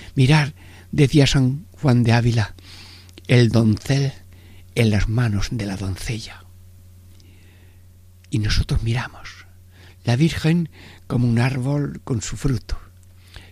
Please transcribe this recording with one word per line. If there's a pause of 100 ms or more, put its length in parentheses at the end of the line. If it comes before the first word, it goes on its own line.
(160)
mirar, (400)
decía
San
Juan
de
Ávila, (720)
el
doncel (640)
en
las
manos
de
la
doncella. (1800)
Y
nosotros
miramos, (600)
la
Virgen (360)
como
un
árbol
con
su
fruto, (720)